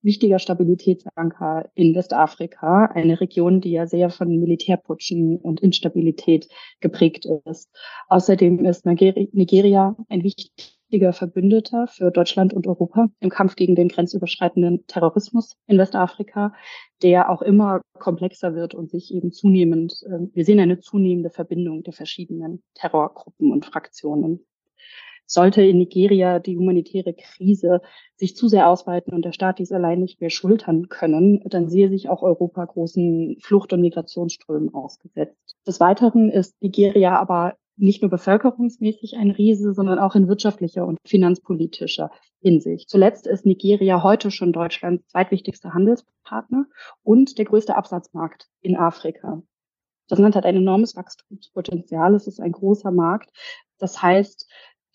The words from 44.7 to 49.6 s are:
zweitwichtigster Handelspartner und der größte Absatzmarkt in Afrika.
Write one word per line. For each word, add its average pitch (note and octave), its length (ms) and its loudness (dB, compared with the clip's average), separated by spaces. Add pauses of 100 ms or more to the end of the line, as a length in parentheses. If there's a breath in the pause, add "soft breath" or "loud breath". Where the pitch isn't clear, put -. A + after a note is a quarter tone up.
zweitwichtigster F#3 640 -6
Handelspartner A3+ 920 -4 (340 loud breath)
und B3 380 4
der G#3+ 60 -2
größte G#3+ 300 0
Absatzmarkt F3 720 -8 (160)
in F3+ 140 -2
Afrika. E3 680 -6 (640)